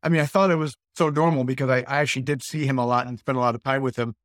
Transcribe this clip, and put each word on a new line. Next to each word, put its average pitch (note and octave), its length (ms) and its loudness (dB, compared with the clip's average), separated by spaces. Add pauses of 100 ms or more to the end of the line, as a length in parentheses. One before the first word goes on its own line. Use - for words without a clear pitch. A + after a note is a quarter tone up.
I D#3 80 -2
mean, D#3+ 120 4
I D3 40 2
thought G3 260 2
it E3 40 4
was D#3 200 -4 (200)
so D#3+ 140 2
normal D3+ 340 2
because C3 260 -2
I, B2+ 100 4
I C#3 200 -2
actually C3+ 220 -2
did C3+ 200 -4
see D#3 240 -6
him C3+ 120 0
a A#2+ 80 0
lot B2 220 0
and B2 120 -10
spent C3 180 -4
a B2+ 40 0
lot A#2+ 140 2
of A2+ 80 -10
time C3+ 180 0
with C3 160 -4
him. A#2 280 -4